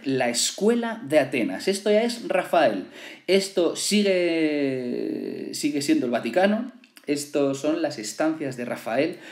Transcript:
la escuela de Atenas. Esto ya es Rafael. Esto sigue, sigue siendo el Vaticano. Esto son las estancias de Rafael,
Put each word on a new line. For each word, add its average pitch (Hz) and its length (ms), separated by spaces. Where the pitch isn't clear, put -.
la 127 260
escuela 226 760
de 151 100
Atenas. 135 500
Esto 196 220
ya 214 140
es 240 240
Rafael. 160 580
Esto 185 500
sigue, 147 1800
sigue 147 280
siendo 151 240
el 120 60
Vaticano. 185 600
Esto 143 480
son 160 260
las 139 160
estancias 139 600
de 120 80
Rafael, 120 520